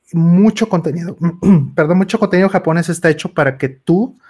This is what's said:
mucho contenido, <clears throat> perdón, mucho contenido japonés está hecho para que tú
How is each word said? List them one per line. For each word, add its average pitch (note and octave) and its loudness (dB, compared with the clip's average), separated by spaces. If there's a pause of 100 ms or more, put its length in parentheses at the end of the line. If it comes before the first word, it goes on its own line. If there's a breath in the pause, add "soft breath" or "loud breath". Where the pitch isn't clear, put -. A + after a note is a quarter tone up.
(120)
mucho F#3 2
contenido, E3+ -4 (300)
<clears throat> E3 2
perdón, E3+ 2
mucho G3 -2
contenido F#3+ 2
japonés E3+ -2
está E3 0
hecho D3+ -4
para C3+ -2
que C3+ -4
tú F3+ -2 (120 soft breath)